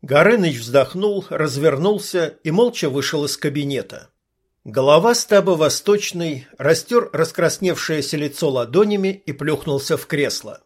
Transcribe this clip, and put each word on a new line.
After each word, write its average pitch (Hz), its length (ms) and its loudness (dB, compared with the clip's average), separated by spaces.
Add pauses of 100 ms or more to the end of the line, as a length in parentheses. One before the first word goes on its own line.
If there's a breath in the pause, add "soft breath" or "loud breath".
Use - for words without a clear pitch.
Горыныч 160 560 4
вздохнул, 139 720 0
развернулся 156 1120 -2
и 156 80 -4
молча 208 400 2
вышел 143 340 -2
из 143 120 -6
кабинета. 139 720 -6 (540)
Глава 147 500 4
стаба 196 380 2
Восточный 165 960 -2 (120)
растер 202 540 0
раскрасневшееся 160 1040 -2
лицо 147 340 -2
ладонями 190 760 0
и 147 60 -8
плюхнулся 143 640 -4
в - 100 -8
кресло. 127 580 -4